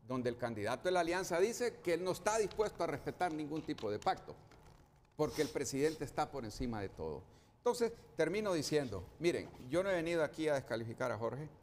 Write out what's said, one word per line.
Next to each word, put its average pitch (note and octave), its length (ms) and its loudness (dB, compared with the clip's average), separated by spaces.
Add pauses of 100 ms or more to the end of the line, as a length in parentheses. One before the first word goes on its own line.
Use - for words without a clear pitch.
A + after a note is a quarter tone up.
donde B2 220 0
el A#2+ 80 -2
candidato A#2 460 -2
de F3+ 80 2
la F3+ 100 4
alianza E3+ 380 2
dice A3+ 420 2
que F3 120 2
él E3+ 100 2
no F#3 80 0
está G#3+ 260 2
dispuesto G#3 460 0
a D#3+ 40 2
respetar D3 460 -2
ningún D3+ 280 -4
tipo C#3+ 280 -4
de G#2 100 0
pacto, - 360 0 (800)
porque D3+ 260 0
el C#3+ 80 2
presidente D3+ 540 0
está D3 260 -2
por C3+ 160 -8
encima A2+ 360 -4
de F#2+ 80 -2
todo. D#2 340 -6 (340)
Entonces, A#3 340 2 (240)
termino F#3+ 380 2
diciendo, C3+ 500 0 (160)
miren, C#3+ 300 0 (200)
yo E3+ 140 2
no G3 60 0
he F#3 60 2
venido E3 280 2
aquí D#3 240 0
a D3 60 4
descalificar A#2 580 -2
a G#2+ 60 -2
Jorge A#2 320 -4 (140)